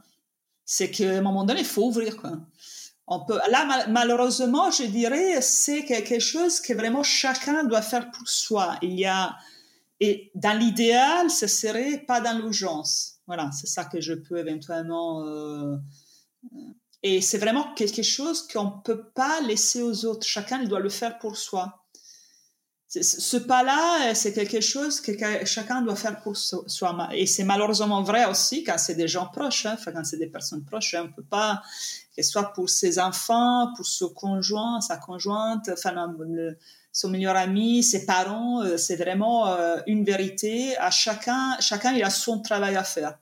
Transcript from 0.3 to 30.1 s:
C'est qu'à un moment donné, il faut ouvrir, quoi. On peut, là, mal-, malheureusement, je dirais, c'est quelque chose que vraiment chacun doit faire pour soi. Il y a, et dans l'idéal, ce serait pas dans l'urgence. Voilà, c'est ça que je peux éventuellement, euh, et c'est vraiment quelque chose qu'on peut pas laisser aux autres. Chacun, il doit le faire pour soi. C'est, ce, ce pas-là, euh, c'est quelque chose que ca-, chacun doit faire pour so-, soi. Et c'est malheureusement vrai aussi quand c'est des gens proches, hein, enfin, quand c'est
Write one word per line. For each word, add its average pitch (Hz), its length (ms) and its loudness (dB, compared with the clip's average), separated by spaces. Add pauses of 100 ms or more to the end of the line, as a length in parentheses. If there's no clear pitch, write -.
C'est - 260 -2
qu'à 190 280 2
un - 20 2
moment 196 240 2
donné, 262 160 2
il - 40 0
faut 208 200 2
ouvrir, 220 320 -2
quoi. - 160 -10 (760)
On 180 160 -4
peut, 214 160 0 (100)
là, 269 140 6
mal-, 262 260 0
malheureusement, 247 800 4
je 285 140 2
dirais, 247 580 2
c'est 294 440 2
quelque 233 340 0
chose 330 400 2
que - 140 -2
vraiment 226 300 0
chacun 277 600 2
doit 220 180 4
faire 240 300 -2
pour - 160 -14
soi. 196 540 0
Il 180 180 -2
y 185 60 2
a, 190 320 0 (640)
et 208 340 2
dans 208 240 2
l'idéal, 240 680 6
ce - 180 0
serait 233 580 0
pas 247 140 2
dans 226 180 0
l'urgence. 185 880 -2
Voilà, 165 280 -4
c'est 139 140 -10
ça - 180 -4
que 170 160 -6
je 156 120 -6
peux 170 260 -6
éventuellement, 165 840 -6
euh, 147 520 -6 (1200)
et 190 200 4
c'est 202 160 0
vraiment 247 380 0
quelque 214 280 -2
chose 311 420 -2
qu'on 196 260 -4
peut 226 340 -6 (100)
pas 294 240 2
laisser 233 420 0
aux 226 220 -2
autres. 220 240 -4
Chacun, 233 340 -4
il 240 60 -2
doit 196 140 0
le 196 80 -2
faire 233 280 -4
pour 214 200 -8
soi. - 480 -6 (1040)
C'est, - 140 -4
ce, - 160 2
ce - 160 0
pas-là, 262 760 4
euh, - 20 0
c'est 208 180 0
quelque 214 300 0
chose 285 400 -2
que 226 160 -4
ca-, 214 260 -2
chacun 226 380 -2
doit 214 160 0
faire 208 240 -6
pour 202 160 -6
so-, - 300 -4
soi. 175 440 -2
Et 185 140 2
c'est 190 180 2
malheureusement 208 580 2
vrai 208 240 4
aussi 254 380 0
quand 175 140 0
c'est 165 180 0
des 165 140 0
gens 180 180 -2
proches, - 380 -2
hein, 214 120 -2
enfin, 170 140 -10
quand 165 140 -8
c'est - 100 -6